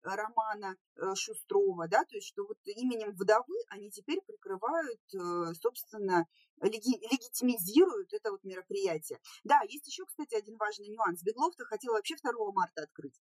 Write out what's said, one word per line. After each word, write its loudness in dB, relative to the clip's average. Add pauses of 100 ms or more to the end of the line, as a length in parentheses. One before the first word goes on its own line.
э, -6
Романа, -2 (200)
э, -2
Шустрова, 0
да, 4
то -14
есть -10
что -6
вот -12
именем -4
вдовы 4 (140)
они -12
теперь -4
прикрывают, -4 (140)
э, -2
собственно, 0 (340)
леги-, 0 (140)
легитимизируют 4
это -2
вот -8
мероприятие. -4 (240)
Да, 6
есть -16
ещё, -12
кстати, -10
один -4
важный -4
нюанс. -2
Беглов-то 0
хотел -2
вообще -2
второго -2
марта 0
открыть. -14